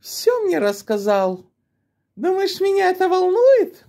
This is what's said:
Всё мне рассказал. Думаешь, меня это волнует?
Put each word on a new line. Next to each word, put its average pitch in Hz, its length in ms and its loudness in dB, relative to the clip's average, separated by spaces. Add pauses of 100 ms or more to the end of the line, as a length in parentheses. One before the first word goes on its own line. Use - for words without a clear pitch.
Всё - 420 -2
мне 359 160 0
рассказал. 202 880 -2 (720)
Думаешь, 370 440 -2
меня 392 300 0
это 370 180 0
волнует? 381 800 2